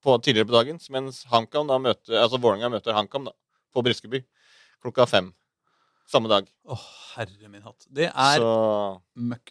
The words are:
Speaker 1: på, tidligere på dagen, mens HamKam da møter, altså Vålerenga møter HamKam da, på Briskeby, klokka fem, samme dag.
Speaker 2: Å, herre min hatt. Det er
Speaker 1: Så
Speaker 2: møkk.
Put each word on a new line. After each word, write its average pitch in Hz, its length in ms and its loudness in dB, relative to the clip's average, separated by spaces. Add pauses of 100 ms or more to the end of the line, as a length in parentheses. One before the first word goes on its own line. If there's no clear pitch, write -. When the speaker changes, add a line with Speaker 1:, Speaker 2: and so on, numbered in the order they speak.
Speaker 1:
på, 127 180 4
tidligere 110 240 2
på 117 60 -4 (120)
dagen, 160 140 -8 (120)
mens 135 340 -10
HamKam 120 420 -2
da 135 120 0
møter, 120 440 -4
altså 120 160 0
Vålerenga 117 320 0
møter 113 240 -6
HamKam 107 300 -4
da, 117 80 -14 (420)
på 127 80 -2
Briskeby, 120 400 -4 (640)
klokka 123 240 0
fem, 92 260 -2 (760)
samme 113 200 0
dag. 101 180 2 (220)
Speaker 2:
Å, 127 100 -12 (380)
herre 104 340 -14
min 101 120 -20
hatt. 107 300 -20
Det 143 220 -2
er 139 240 4
Speaker 1:
Så 107 640 0 (180)
Speaker 2:
møkk. 120 320 -10